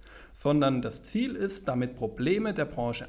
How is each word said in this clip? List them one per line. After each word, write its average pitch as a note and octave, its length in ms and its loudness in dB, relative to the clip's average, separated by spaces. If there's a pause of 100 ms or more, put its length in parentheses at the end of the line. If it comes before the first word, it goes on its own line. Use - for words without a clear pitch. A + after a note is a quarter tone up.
(340)
sondern C#3+ 460 4
das B2 220 -6
Ziel A#3+ 340 -2
ist, G3 320 -2
damit B2 260 0
Probleme F3 600 0
der D3+ 100 0
Branche A#2+ 440 -4